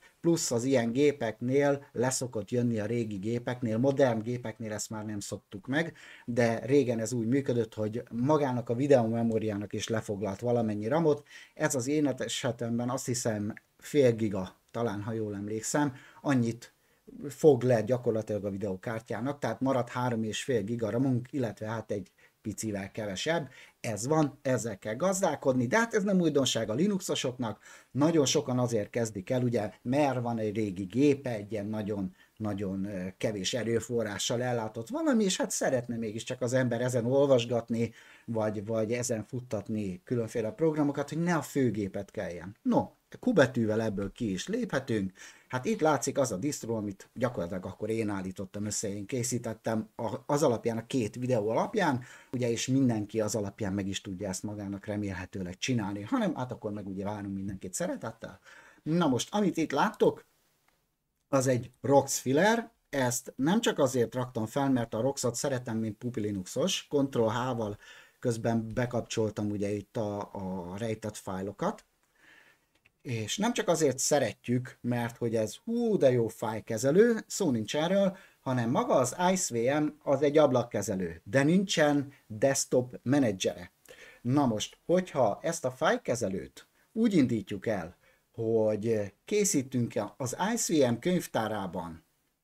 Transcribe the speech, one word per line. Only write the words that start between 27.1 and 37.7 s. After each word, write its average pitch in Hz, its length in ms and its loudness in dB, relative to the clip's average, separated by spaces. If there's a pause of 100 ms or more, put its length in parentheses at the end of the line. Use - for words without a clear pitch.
Nagyon 147 360 4
sokan 131 320 2
azért 117 320 0
kezdik 107 400 -4
el, 127 120 2
ugye, 113 300 0 (100)
mert 131 380 2
van 120 180 -2
egy 107 160 -2
régi 101 300 -2
gépe, 131 460 2
egy 104 220 -6
ilyen 104 140 -4
nagyon, 104 480 -4 (220)
nagyon, 101 480 -4
ö, 95 220 -6 (100)
kevés 104 380 -4
erőforrással 117 880 -2
ellátott 117 460 -4
valami, 269 360 2
és 185 120 0
hát 262 140 -2
szeretne 127 460 -2
mégiscsak 113 440 -6
az 120 120 0
ember 123 280 2
ezen 123 260 0
olvasgatni, 120 840 4 (320)